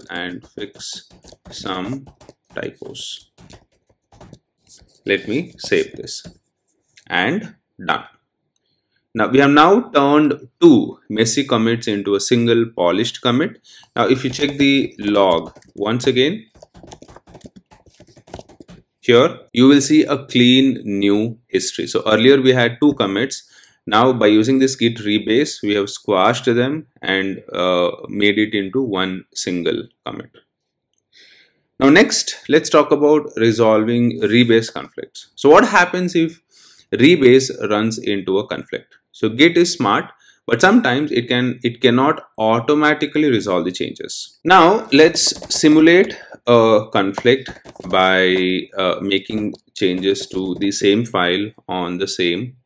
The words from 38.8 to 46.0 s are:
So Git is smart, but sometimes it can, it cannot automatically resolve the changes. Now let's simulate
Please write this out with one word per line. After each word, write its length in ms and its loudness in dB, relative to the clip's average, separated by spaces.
So 160 -4
Git 280 2
is 160 2
smart, 380 -2
but 160 -2
sometimes 520 2
it 160 -4
can, 340 -4
it 180 -6
cannot 400 2
automatically 920 0
resolve 340 -2
the 60 -6
changes. 760 -12
Now 480 4
let's 640 2
simulate 640 4